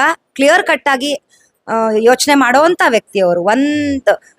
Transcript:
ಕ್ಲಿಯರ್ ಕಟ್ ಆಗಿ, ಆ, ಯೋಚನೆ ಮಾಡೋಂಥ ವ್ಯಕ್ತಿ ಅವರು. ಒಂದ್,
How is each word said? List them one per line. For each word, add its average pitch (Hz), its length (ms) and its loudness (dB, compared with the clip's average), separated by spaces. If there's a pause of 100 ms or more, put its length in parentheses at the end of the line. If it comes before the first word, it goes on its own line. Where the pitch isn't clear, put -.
(340)
ಕ್ಲಿಯರ್ 302 300 2
ಕಟ್ 302 240 -4
ಆಗಿ, 277 260 -4 (540)
ಆ, - 60 -6 (180)
ಯೋಚನೆ 240 440 2
ಮಾಡೋಂಥ 277 540 2
ವ್ಯಕ್ತಿ 208 300 -2
ಅವರು. 175 220 0
ಒಂದ್, 277 680 -2 (300)